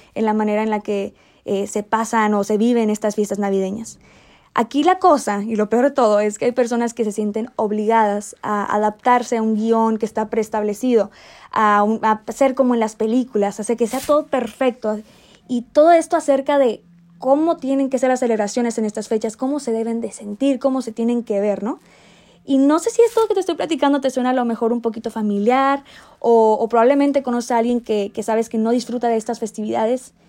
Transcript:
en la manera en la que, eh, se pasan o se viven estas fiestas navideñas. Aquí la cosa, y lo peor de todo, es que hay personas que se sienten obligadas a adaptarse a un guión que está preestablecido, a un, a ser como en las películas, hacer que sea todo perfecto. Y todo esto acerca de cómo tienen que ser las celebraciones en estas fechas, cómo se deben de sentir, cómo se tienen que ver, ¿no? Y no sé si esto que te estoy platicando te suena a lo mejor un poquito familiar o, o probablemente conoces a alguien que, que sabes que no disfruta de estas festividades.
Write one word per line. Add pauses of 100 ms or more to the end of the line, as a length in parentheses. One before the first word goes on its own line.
(140)
en
la
manera
en
la
que, (300)
eh,
se
pasan
o
se
viven
estas
fiestas
navideñas. (560)
Aquí
la
cosa,
y
lo
peor
de
todo,
es
que
hay
personas
que
se
sienten
obligadas
a
adaptarse
a
un
guión
que
está
preestablecido, (420)
a
un,
a (100)
ser
como
en
las
películas,
hacer
que
sea
todo
perfecto. (480)
Y
todo
esto
acerca
de (360)
cómo
tienen
que
ser
las
celebraciones
en
estas
fechas,
cómo
se
deben
de
sentir,
cómo
se
tienen
que
ver,
¿no? (680)
Y
no
sé
si
esto
que
te
estoy
platicando
te
suena
a
lo
mejor
un
poquito
familiar (360)
o,
o
probablemente
conoces
a
alguien
que,
que
sabes
que
no
disfruta
de
estas
festividades. (160)